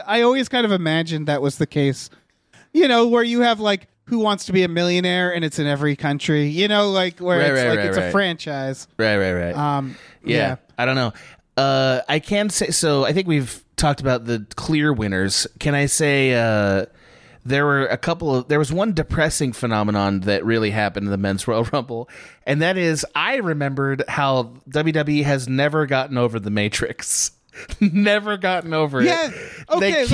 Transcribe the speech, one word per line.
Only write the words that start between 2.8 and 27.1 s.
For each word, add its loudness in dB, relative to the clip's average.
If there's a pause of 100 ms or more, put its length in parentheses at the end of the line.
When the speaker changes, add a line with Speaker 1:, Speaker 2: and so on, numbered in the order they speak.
Speaker 1:
know, 4
where 4
you 0
have, 2
like, -2 (160)
Who -2
Wants 0
to -8
Be 4
a 0
Millionaire, 0
and -2
it's -4
in 0
every 0
country. 0
You 0
know, 2
like, -2
where 0
Speaker 2:
Right, 2
Speaker 1:
it's 2
Speaker 2:
right, 2
Speaker 1:
like, 2
Speaker 2:
right, 0
Speaker 1:
it's -2
a 0
Speaker 2:
right. -2
Speaker 1:
franchise. -4 (100)
Speaker 2:
Right, 2
right, 2
right. -2
Speaker 1:
Um, -2 (280)
Speaker 2:
Yeah. 0
Speaker 1:
yeah. 0 (200)
Speaker 2:
I -2
don't 0
know. 0 (440)
Uh, 2
I 0
can -2
say, -2
so 2
I 0
think 0
we've -2 (140)
talked 0
about 0
the -2 (120)
clear 0
winners. 0 (140)
Can 0
I 2
say, 2
uh, 2 (580)
there 0
were 2
a -2
couple -2
of, 0
there 2
was 0
one 0
depressing -2
phenomenon 0
that 0
really 0
happened -2
in -2
the -2
Men's -2
Royal 0
Rumble, -6 (380)
and 0
that 0
is 0 (100)
I 0
remembered -2
how 0 (140)
W 0
W 0
E 2
has 0
never 0
gotten -2
over 0
the -6
Matrix. -2